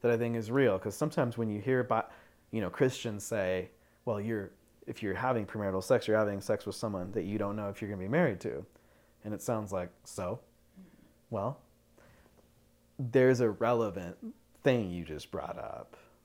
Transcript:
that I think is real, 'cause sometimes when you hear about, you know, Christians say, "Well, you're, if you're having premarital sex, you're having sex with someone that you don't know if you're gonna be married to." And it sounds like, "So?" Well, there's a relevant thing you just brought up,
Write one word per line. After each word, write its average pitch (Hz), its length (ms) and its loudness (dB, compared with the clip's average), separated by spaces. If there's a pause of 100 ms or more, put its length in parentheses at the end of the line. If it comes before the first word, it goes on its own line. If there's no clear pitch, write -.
that 120 120 4
I 117 40 4
think 117 200 0
is 110 120 -4
real, 120 300 4
'cause 104 160 -4
sometimes 143 420 0
when 113 140 -2
you 104 100 -4
hear 127 200 2
about, 113 320 0 (400)
you 110 80 0
know, 90 100 -2
Christians 117 540 0
say, 92 480 0 (320)
"Well, 104 160 0
you're, 104 320 -4 (340)
if - 160 -8
you're 98 120 0
having 120 300 0
premarital 95 380 -2
sex, 120 240 2
you're 107 100 4
having 104 240 2
sex - 240 -2
with 98 120 -6
someone 98 360 -4
that 101 120 -2
you 101 120 -4
don't 101 200 -2
know 104 120 -4
if 101 140 -8
you're 101 80 -6
gonna 98 100 -6
be 92 80 -6
married 131 340 2
to." 76 220 -6 (600)
And 104 100 -6
it 98 80 -8
sounds 107 300 -4
like, 175 180 -4 (140)
"So?" 98 340 -6 (920)
Well, 113 300 -4 (1400)
there's 127 420 6
a 117 100 4
relevant 107 840 0 (280)
thing 120 280 4
you 87 140 -6
just 76 280 -10
brought - 260 -6
up, - 380 -12 (280)